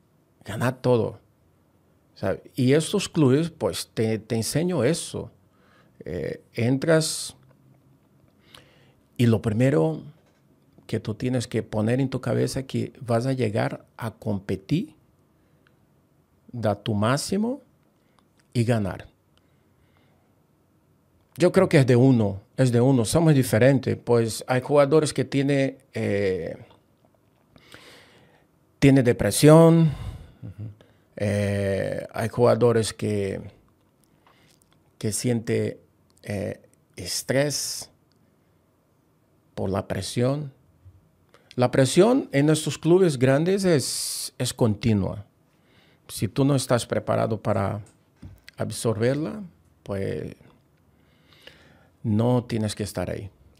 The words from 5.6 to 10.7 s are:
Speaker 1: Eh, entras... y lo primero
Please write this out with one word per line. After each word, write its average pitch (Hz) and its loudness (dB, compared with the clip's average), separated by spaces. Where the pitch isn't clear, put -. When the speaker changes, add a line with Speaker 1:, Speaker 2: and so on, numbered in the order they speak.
Speaker 1:
Eh, - -8
entras... 139 -2
y 120 2
lo 110 2
primero 135 0